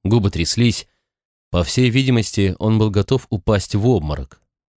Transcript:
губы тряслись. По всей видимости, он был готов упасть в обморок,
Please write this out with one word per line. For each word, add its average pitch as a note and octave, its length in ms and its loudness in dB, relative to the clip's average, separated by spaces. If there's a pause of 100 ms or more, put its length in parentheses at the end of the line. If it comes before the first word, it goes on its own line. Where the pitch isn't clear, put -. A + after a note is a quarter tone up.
губы G2+ 260 2
тряслись. A2+ 580 -2 (640)
По F2 140 0
всей B2+ 260 0
видимости, A#2 680 0
он A2 200 2
был G#2+ 120 2
готов - 380 -2
упасть G2+ 460 -2
в G#2 120 0
обморок, D2+ 540 -2 (360)